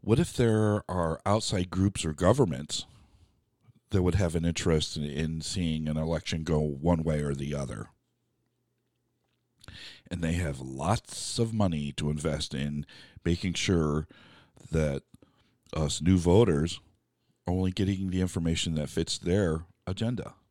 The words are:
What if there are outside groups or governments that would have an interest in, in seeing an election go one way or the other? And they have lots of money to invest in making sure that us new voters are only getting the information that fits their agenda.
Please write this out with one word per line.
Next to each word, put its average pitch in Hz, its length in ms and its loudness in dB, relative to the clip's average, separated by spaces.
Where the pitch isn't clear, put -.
What 113 180 4
if 175 120 0
there 107 560 2
are 85 380 -2
outside 98 420 0
groups 95 360 2
or 80 80 0
governments 85 760 2
that 98 120 2
would 90 120 2
have 87 220 2
an 82 80 0
interest 82 520 0
in, 78 60 -6
in 78 380 -4
seeing 80 480 -2
an 76 80 -2
election 80 480 -2
go 78 160 2
one 78 420 2
way 78 180 0
or 71 140 -2
the 69 220 -6
other? 58 320 -8
And 85 120 -6
they 82 120 0
have 76 260 -4
lots 65 800 -4
of 113 120 0
money 82 440 0
to 76 120 -2
invest 76 460 -2
in 73 320 -4
making 87 300 0
sure 78 520 0
that 73 320 0
us 76 240 -2
new 90 160 6
voters 85 640 4
are 90 60 -2
only 92 180 0
getting 95 400 0
the 92 100 0
information 85 560 0
that 73 120 -4
fits - 300 -4
their 87 480 0
agenda. 110 480 -4